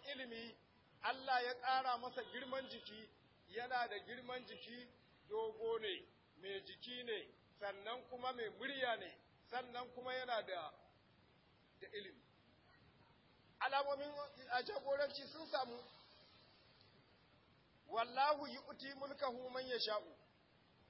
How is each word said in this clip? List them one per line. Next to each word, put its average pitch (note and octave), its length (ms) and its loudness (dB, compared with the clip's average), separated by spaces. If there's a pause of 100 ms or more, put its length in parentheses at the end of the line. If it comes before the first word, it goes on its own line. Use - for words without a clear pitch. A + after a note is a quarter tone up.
(120)
ilimi, A#3 440 -4 (480)
Allah B3+ 400 4
ya B3 100 2
ƙara B3+ 440 4
masa B3 340 -2
girman C4 380 -2
jiki, G#3+ 400 -10 (400)
yana A#3+ 380 0
da G#3 120 -2
girman B3 460 -6
jiki, A#3+ 420 -10 (420)
dogo A3 500 2
ne, F#3 260 0 (360)
mai G3 240 -4
jiki B3 400 -8
ne, G#3 240 0 (300)
sannan G3+ 500 -2
kuma B3+ 240 0
mai A3+ 160 0
murya B3 480 2
ne, F3+ 180 -8 (360)
sannan B3 420 -2
kuma B3+ 200 -4
yana B3 320 2
da, E3+ 280 -4 (1040)
da F#3+ 80 -8
ilimi. F#3+ 340 -8 (1400)
Alamomin C#4 520 4 (400)
a B3 120 4
jagoranci C#4+ 680 2
sun D#4 160 -10
samu. B3 320 0 (2000)
"Wallahu C4 600 6
yu'ti C4+ 460 -8
mulkahu C4 560 -2
man B3+ 160 -2
yasha'u." G#3+ 500 0 (760)